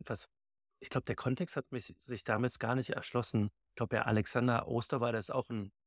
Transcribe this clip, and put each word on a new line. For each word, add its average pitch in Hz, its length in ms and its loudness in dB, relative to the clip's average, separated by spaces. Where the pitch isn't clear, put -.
was, - 240 -6
ich - 100 -14
glaub, - 160 0
der 117 100 -2
Kontext 135 400 -2
hat - 160 -4
mich, 120 260 -8
sich - 280 -8
damals 120 340 2
gar 117 160 0
nicht 131 140 0
erschlossen. 113 640 0
Ich - 60 -20
glaub, - 180 -2
ja, 113 80 4
Alexander 117 640 2
Osterwalder 120 500 0
ist - 140 -4
auch 127 180 -2
ein 104 220 -4